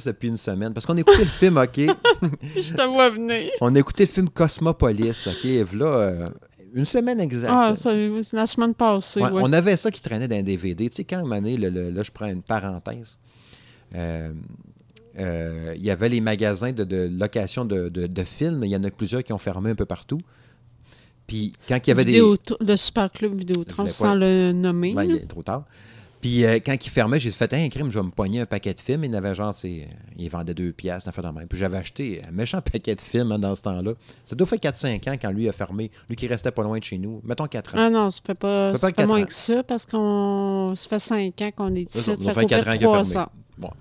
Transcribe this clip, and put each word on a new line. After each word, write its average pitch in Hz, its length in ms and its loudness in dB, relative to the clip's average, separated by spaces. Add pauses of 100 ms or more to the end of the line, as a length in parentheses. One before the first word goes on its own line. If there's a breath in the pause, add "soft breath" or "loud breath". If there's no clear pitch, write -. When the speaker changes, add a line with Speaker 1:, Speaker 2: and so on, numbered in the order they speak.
Speaker 1:
depuis 120 260 -4
une 113 80 -2
semaine. 104 360 -4
Parce 110 120 -6
qu'on 170 120 0
écoutait 175 220 6
le 208 60 6
film, 175 320 4
OK ? 127 200 4
Speaker 2:
<laughs> 151 760 2
Je 165 200 -2
te 262 160 2
vois 262 200 6
venir. 226 400 -4 (100)
Speaker 1:
On 123 140 4
écoutait 139 300 6
le - 40 -2
film 185 200 0
Cosmopolis, 127 1000 0
OK ? 90 180 -4
V'là, 113 400 2
euh, 98 420 0 (460)
une 131 120 0
semaine 240 360 0
exacte. 127 340 0
Speaker 2:
Ah, 226 200 6
ça, 226 160 0 (320)
c'est 208 120 -8
la 220 120 2
semaine 233 260 2
passée, 202 480 2
Speaker 1:
Ouais, 202 80 2
Speaker 2:
ouais. 185 160 2
Speaker 1:
on 139 80 4
avait 175 240 4
ça 190 140 -2
qui - 100 -16
traînait 117 260 -4
dans 113 100 -2
un 98 60 0
D 95 140 0
V 90 160 -4
D. 107 160 -2
Tu - 80 -10
sais, 190 60 -6
quand, - 140 -6
à - 20 -4
un 175 40 -4
moment 123 120 -4
donné, 107 220 -2
le, 98 120 0
le, 90 220 -4
là, 90 100 -4
je 104 100 -6
prends - 160 -10
une 92 140 -6
parenthèse. 107 800 -6 (760 soft breath)
Euh, 82 360 -6 (880)
euh, 82 580 -6
il 85 60 -10
y 101 80 0
avait 98 180 0
les 120 120 0
magasins 107 500 0
de, 110 120 -4
de 92 280 -2
location 101 540 -2
de, 95 240 -2
de, 87 180 -4
de 90 160 -4
films. 151 400 -2
Il 98 80 0
y 98 40 0
en 98 80 0
a 98 60 -2
plusieurs 113 340 -4
qui - 100 -6
ont 101 40 -4
fermé 95 320 -4
un 113 60 0
peu 101 100 -2
partout. 135 340 -6 (1080 soft breath)
Puis 107 260 -4 (140)
quand 247 180 0
il - 40 6
y - 20 6
avait 131 120 6
des - 100 4
Speaker 2:
Vidéotron, 220 460 6
le 208 160 4
Super 196 360 2
Club 208 240 -4
Vidéotron, 180 480 -4
Speaker 1:
Je 202 40 0
l'ai 175 60 0
Speaker 2:
sans - 160 0
Speaker 1:
pas. 202 60 4
Speaker 2:
le 185 360 4
nommer, 180 420 0
Speaker 1:
Ben, 202 140 0
Speaker 2:
là. 170 80 2
Speaker 1:
il 165 80 -6
est - 40 -14
trop 82 160 -12
tard. 131 200 -6 (560 loud breath)
Puis 120 260 2
euh, 113 200 6
quand 139 100 0 (100)
il - 40 -10
fermait, 123 300 2
j'ai 120 120 -2
fait, « 110 220 -2
Hey, 151 160 0
crime, 135 220 -6
je 107 80 -2
vais 95 60 -2
me 90 60 -6
pogner 104 300 -2
un 117 40 -2
paquet 101 280 -6
de - 60 -12
films. » 147 260 -2
Il 127 60 -4
y - 20 -4
en 107 40 -2
avait 98 180 -4
genre, 104 180 -4
tu - 80 -12
sais, 82 280 -10
euh, 76 40 -16 (240)
il 85 120 -8
vendait 85 240 -6
deux 87 180 -4
piastres, 90 360 -8
une - 20 -8
affaire 87 220 -10
de 76 60 -12
même. 82 100 -12
Puis 90 120 -6
j'avais 95 180 -2
acheté 95 500 -8
un 80 40 -14
méchant 117 300 -4
paquet - 340 -2
de - 60 -12
films, 117 320 0
hein, 104 60 0
dans 98 160 0
ce - 60 -12
temps-là. 95 320 -4 (320 soft breath)
Ça - 100 -10
doit 175 120 2
faire 226 120 -2
quatre, 143 180 -2
cinq 120 300 -4
ans 139 140 -4
quand 101 100 -4
lui 107 160 -2
a 104 40 0
fermé. 104 400 -8 (180 soft breath)
Lui 117 60 -6
qui 123 120 -6
restait 120 240 -2
pas 110 120 -2
loin 110 160 -2
de 110 40 -8
chez - 140 -8
nous. 107 260 -8
Mettons 120 240 -4
quatre - 280 -10
ans. - 40 2
Speaker 2:
Ah 226 100 6
non, 220 200 4
ça 180 160 -6
fait 190 140 -6
pas, 196 320 0
Speaker 1:
Ça - 20 -
fait - 40 0
Speaker 2:
ça - 40 0
Speaker 1:
pas 190 60 4
Speaker 2:
fait 185 60 0
Speaker 1:
quatre 208 140 4
Speaker 2:
moins 214 140 4
Speaker 1:
ans. 196 40 0
Speaker 2:
que - 80 -8
ça, 240 300 0
parce 240 220 -4
qu'on, 202 880 0
ça - 140 -10
fait 214 100 -2
cinq 202 420 -2
ans 208 140 -4
qu'on 190 200 -2
est 180 140 -4
Speaker 1:
C'est - 100 -4
ça, 156 140 0
Speaker 2:
ici. 95 100 -4
Speaker 1:
ça 101 60 0
Speaker 2:
Fait 104 60 -2
Speaker 1:
fait 113 60 2
Speaker 2:
qu'au 110 60 6
Speaker 1:
quatre 110 160 4
Speaker 2:
pire, 110 100 0
Speaker 1:
ans 113 40 0
qu'il - 100 4
a 214 40 8
fermé. 202 180 4
Speaker 2:
trois 175 140 -2
ans. - 80 -8 (260)
Speaker 1:
Bon, 82 120 -12 (120)